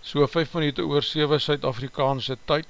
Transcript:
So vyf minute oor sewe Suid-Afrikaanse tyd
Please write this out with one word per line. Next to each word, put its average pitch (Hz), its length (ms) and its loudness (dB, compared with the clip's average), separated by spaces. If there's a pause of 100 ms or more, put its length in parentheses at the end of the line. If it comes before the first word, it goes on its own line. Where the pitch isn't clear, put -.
So 143 240 2
vyf 165 280 -2
minute 147 280 0
oor 143 200 2
sewe 151 360 2
Suid-Afrikaanse 135 960 -2 (100)
tyd 156 240 0